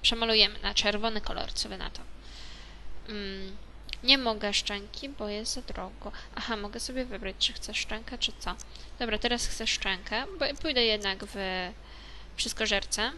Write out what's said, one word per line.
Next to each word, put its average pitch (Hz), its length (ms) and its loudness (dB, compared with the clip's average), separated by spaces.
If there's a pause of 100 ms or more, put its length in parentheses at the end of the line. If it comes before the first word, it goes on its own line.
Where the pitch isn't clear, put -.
przemalujemy 220 580 6
na 202 140 -2
czerwony 208 480 2
kolor, - 320 -4
co - 160 -2
wy 190 80 -8
na - 120 -4
to? - 120 -10 (1080)
Mm. 196 480 -6 (460)
Nie 269 140 10
mogę 214 360 2
szczęki, 208 560 -2
bo 226 200 -4
jest 214 240 -2
za 254 80 -4
drogo. 196 500 -6 (240)
Aha, 226 220 -2
mogę 208 220 -6
sobie 254 260 -2
wybrać, 196 340 -6
czy - 140 2
chcę - 200 -8
szczękę, 226 440 -4
czy 240 220 0
co. 180 160 -2 (440)
Dobra, 220 180 2
teraz 240 300 2
chcę - 200 0
szczękę, 208 580 2 (140)
bo 277 60 4 (160)
pójdę 247 240 6
jednak 202 480 2
w 202 40 -4 (1000)
wszystkożerce. 214 840 2